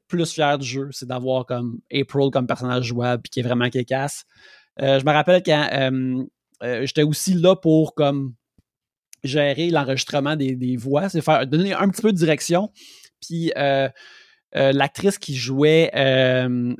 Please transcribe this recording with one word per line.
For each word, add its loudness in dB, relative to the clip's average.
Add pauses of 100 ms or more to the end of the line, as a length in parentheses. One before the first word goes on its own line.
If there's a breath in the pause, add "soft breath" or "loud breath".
plus -2
fiers 2
du -8
jeu, -6
c'est -14
d'avoir -4
comme -6 (120)
April 0
comme 0
personnage -2
jouable -2
puis -16
qui -6
est -2
vraiment 0
kick-ass. -4 (580 soft breath)
Euh, 4
je -4
me 2
rappelle 4
quand, 2
euh, -2 (400)
euh, -4
j'étais 0
aussi 0
là 4
pour 2
comme 0 (920)
gérer 0
l'enregistrement -2
des, -2
des -4
voix, -2
c'est -4
faire, 2
donner 0
un 0
petit -6
peu 4
de 0
direction. 0 (500 loud breath)
Puis, -4
euh, 0 (680 loud breath)
euh, 4
l'actrice 0
qui -8
jouait, 2
euh, 2